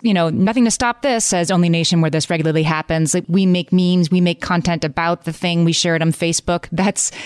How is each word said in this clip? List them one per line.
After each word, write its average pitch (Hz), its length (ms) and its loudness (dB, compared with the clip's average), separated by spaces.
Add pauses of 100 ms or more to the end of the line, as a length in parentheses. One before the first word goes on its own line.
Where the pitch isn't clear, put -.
you 220 100 2
know, 170 160 2
"Nothing 226 360 2
to 220 60 2
stop 240 300 -2
this," 240 240 0
says 175 240 0
Only 175 200 2
Nation, 165 320 2
where 156 100 0
this 156 180 -2
regularly 160 320 0
happens. 160 540 -2
Like, 180 120 -4
we 185 200 2
make 180 260 0
memes, 180 380 2
we 180 100 2
make 175 200 0
content 170 420 -2
about 170 420 -2
the 160 80 -6
thing, 170 320 0
we 165 80 2
share 165 220 0
it 165 80 0
on 165 80 2
Facebook. 170 600 -2
That's 185 400 -2 (140)